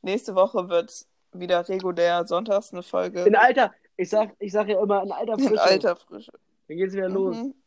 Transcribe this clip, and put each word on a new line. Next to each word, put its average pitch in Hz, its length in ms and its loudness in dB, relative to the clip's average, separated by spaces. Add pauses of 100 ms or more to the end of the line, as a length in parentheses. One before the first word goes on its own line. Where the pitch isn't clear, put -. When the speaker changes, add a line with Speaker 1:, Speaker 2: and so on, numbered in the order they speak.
Speaker 1:
Nächste 196 340 -4
Woche 190 340 2
wird - 360 -4 (260)
wieder 180 380 -2
regulär 175 560 0
sonntags 202 480 -2
eine 180 100 -12
Folge. 180 400 -4
Speaker 2:
In, 208 120 6
Alter, 254 380 4 (280)
ich 180 80 -4
sag, 214 300 0
ich 208 120 -10
sag 208 160 0
ja 202 140 0
immer, 196 220 0
in 196 80 -8
alter 220 220 -4
Speaker 1:
In 262 140 0
Speaker 2:
Frische. 214 140 2
Speaker 1:
alter 185 340 4
Frische. - 360 -20 (360)
Speaker 2:
Dann 160 100 -12
geht's 190 180 -4
wieder 190 120 -4
los. 190 300 -2
Speaker 1:
Mhm. 262 160 -8 (140)